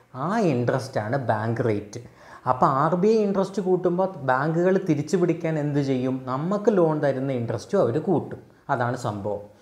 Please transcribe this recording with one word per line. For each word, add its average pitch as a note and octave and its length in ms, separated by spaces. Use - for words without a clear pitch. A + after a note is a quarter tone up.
ആ D3+ 240
ഇൻട്രസ്റ്റാണ് B2+ 760
ബാങ്ക് A#2 520
റേറ്റ്. G#2 320
അപ്പോൾ D3 180
ആർ D3 280
ബി F3+ 140
ഐ A3 140
ഇൻട്രസ്റ്റ് G3 400
കൂട്ടുമ്പോൾ F3+ 460
ബാങ്കുകൾ D#3+ 520
തിരിച്ചു D3 280
പിടിക്കാൻ E3 420
എന്ത് D3 240
ചെയ്യും? C3 440
നമുക്ക് G3 500
ലോൺ D#3+ 240
തരുന്ന C#3 320
ഇൻട്രസ്റ്റും A#2 480
അവർ B2 180
കൂട്ടും. - 440
അതാണ് B2 260
സംഭവം. G#2 480